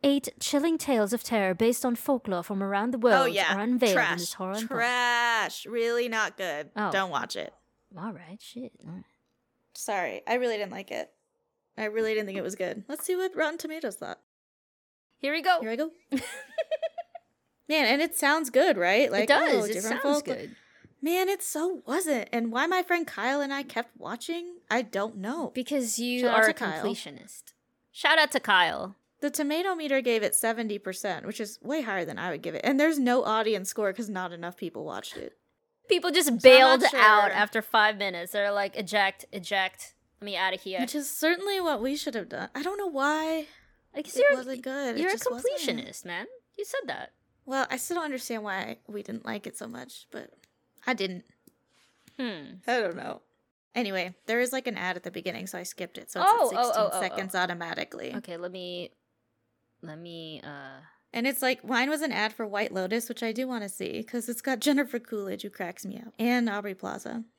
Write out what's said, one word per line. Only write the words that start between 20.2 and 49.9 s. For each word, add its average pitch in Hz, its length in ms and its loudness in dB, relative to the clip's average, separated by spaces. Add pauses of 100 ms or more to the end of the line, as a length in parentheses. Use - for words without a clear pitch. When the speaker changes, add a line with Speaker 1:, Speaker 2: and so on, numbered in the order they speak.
Speaker 1:
good. - 200 -12 (440)
Speaker 2:
Man, 359 280 0
it 392 140 -2
so 330 440 -4
wasn't. 294 460 -2
And 233 200 -2
why 254 140 0
my 359 160 2
friend 349 240 0
Kyle 262 340 -2
and 277 120 -2
I 277 100 -6
kept 233 340 -8
watching, 339 600 -8 (140)
I 233 120 2
don't 220 340 -4
know. 233 380 -6
Speaker 1:
Because 254 440 -2
you 247 220 -2
Speaker 2:
Shout 240 100 4
out 226 60 4
Speaker 1:
are 220 80 8
Speaker 2:
to 214 60 6
Speaker 1:
a 214 40 0
Speaker 2:
Kyle. 165 300 -4
Speaker 1:
completionist. - 580 -8 (480)
Shout 320 280 4
out 302 140 6
to 262 80 2
Kyle. 185 560 2 (240)
Speaker 2:
The 285 100 0
tomato 311 440 0
meter 294 260 0
gave 233 220 2
it 208 120 0
seventy 220 440 0
percent, 185 480 -6
which - 140 -8
is 208 220 -8
way 294 200 -2
higher 196 220 -2
than 127 140 -8
I 175 120 -4
would 156 120 -6
give 160 120 -6
it. - 100 -6
And 269 140 4
there's 302 200 4
no 247 260 4
audience 214 440 0
score 202 240 0
'cause 214 160 -8
not 185 240 -6
enough 175 240 -10
people - 280 -8
watched - 320 -10
it. - 200 -12 (520)
Speaker 1:
People 349 220 2
just 311 180 2
Speaker 2:
So 240 60 2
I'm 233 40 -2
Speaker 1:
bailed 262 440 12
Speaker 2:
not - 120 6
Speaker 1:
out 208 360 8
Speaker 2:
sure. - 20 -2
Speaker 1:
after 208 300 2
five 214 360 4
minutes. 180 340 -6
They're 202 200 0
like, 202 240 -2
"Eject, 202 560 0
eject. 190 600 -4 (260)
Let 202 60 -12
me 202 100 -6
outta 190 200 0
here." 185 240 -6
Speaker 2:
Which 254 140 -4
is 285 160 -4
certainly 370 500 0
what 302 220 0
we 269 140 -2
should 294 180 -6
have 202 140 -6
done. - 260 -8
I 269 80 -6
don't 381 160 -4
know 403 100 -4
why 311 580 0 (480)
Speaker 1:
I 302 80 -8
guess - 140 -10
Speaker 2:
it 262 120 4
Speaker 1:
you're, 277 100 4
Speaker 2:
wasn't 254 240 -8
good. 262 340 -4
It 277 40 -2
Speaker 1:
you're 359 100 2
a - 40 2
Speaker 2:
just - 160 -2
wasn't. 254 280 -2
Speaker 1:
completionist, 202 460 -6
man. 180 220 -8 (300)
You 403 80 -6
said 539 220 -6
that. - 260 -8 (320)
Speaker 2:
Well, 269 260 -2
I 254 60 -2
still 339 200 -4
don't 339 80 -2
understand 240 400 -6
why 196 420 -6
we 208 160 -10
didn't 226 240 -10
like 220 220 -8
it - 80 -14
so - 120 -12
much, 247 420 -16